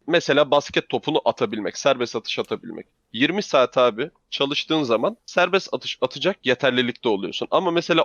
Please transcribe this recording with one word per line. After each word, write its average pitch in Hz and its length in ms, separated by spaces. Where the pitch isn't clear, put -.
Mesela 151 440
basket 147 380
topunu 147 360
atabilmek, 107 540
serbest 123 380
atış - 220
atabilmek. 87 480
Yirmi 151 300
saat 131 360
abi 123 320
çalıştığın 143 520
zaman 123 340
serbest 185 480
atış - 260
atacak 139 460
yeterlilikte 123 640
oluyorsun. 98 420
Ama 175 200
mesela 170 340